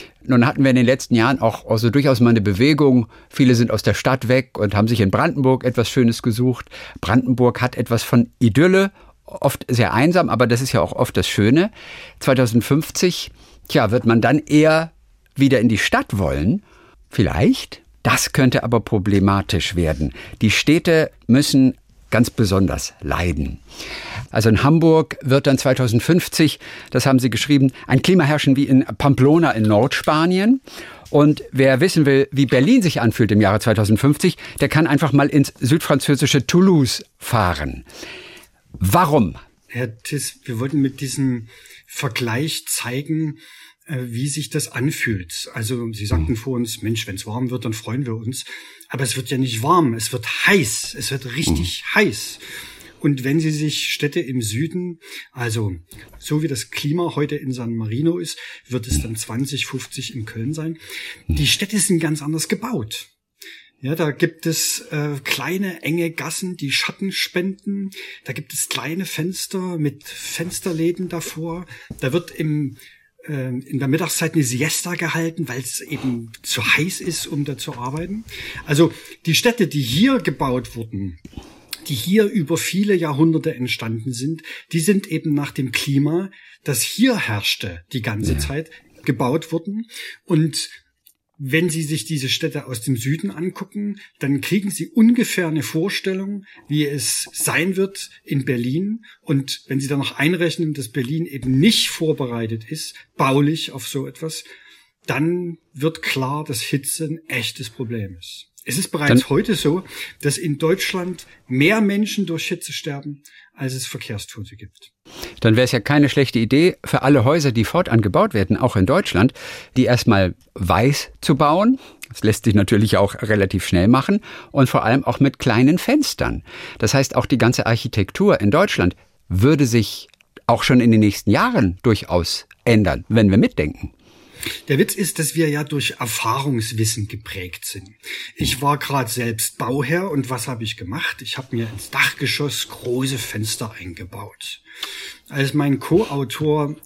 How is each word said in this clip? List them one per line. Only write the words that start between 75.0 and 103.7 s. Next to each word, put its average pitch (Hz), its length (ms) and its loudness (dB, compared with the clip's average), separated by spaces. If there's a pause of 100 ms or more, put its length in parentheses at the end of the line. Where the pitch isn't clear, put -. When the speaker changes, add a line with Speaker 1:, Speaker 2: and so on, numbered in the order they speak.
Speaker 2:
weil's 127 320 -10
eben 120 500 -6 (120)
zu - 220 -4
heiß 156 360 -2
ist, - 260 -6
um 147 160 -4
da 139 140 -8
zu - 160 -10
arbeiten. 160 500 -8 (420)
Also 151 280 4 (320)
die 165 100 0
Städte, 233 320 2
die 143 140 -2
hier 190 380 2
gebaut 131 580 -4
wurden, 98 420 -10 (720)
die 147 60 -4
hier 185 280 2
über 175 320 0
viele 196 400 0
Jahrhunderte 156 580 0
entstanden 113 600 -6
sind, 147 300 -6 (280)
die 165 80 0
sind 190 280 0
eben 160 260 -4
nach 143 180 -2
dem 127 220 -4
Klima, 147 580 0 (320)
das 143 180 -4
hier 233 380 0
herrschte, 101 720 -6
die 127 100 -6
ganze 104 340 -4
Speaker 1:
Ja. 71 40 -2
Speaker 2:
Zeit 135 320 -6 (320)
gebaut 135 480 -2
wurden. 202 360 -6 (360)
Und 160 460 -2 (680)
wenn 156 320 -2
Sie 156 120 -4
sich 151 240 -6
diese 135 240 -6
Städte - 380 -6
aus 127 160 -8
dem 135 120 -2
Süden 143 360 -4
angucken, 196 680 -8 (200)
dann 139 200 -2
kriegen 196 320 -2
Sie - 160 -8
ungefähr 226 640 2
eine 156 140 -2
Vorstellung, 190 800 -4 (240)
wie 147 180 0
es - 460 -6
sein 170 420 -2
wird 190 360 -4 (120)
in 135 220 -4
Berlin. 143 560 -4 (180)
Und 139 480 -4
wenn 135 140 -4
Sie 139 60 -6
dann 139 120 -2
noch 127 180 -6
einrechnen, 160 560 0
dass 131 160 -8
Berlin 143 360 -4
eben 131 340 -2
nicht 220 300 4
vorbereitet 120 840 -4
ist, - 220 -12 (240)
baulich 143 540 0